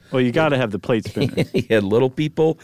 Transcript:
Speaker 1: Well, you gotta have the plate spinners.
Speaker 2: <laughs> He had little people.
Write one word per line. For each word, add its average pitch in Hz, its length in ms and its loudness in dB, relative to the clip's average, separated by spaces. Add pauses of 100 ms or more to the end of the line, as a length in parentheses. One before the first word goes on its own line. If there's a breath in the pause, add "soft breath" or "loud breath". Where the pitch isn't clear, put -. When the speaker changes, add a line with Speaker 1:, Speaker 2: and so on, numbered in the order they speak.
(120)
Speaker 1:
Well, 131 120 0
you 123 80 0
gotta 151 260 2
have 120 140 -2
the 98 80 -4
plate 113 260 -2
spinners. - 440 -4
Speaker 2:
<laughs> - 40 -20
He - 160 -2
had 110 140 4
little 113 260 2
people. 156 540 0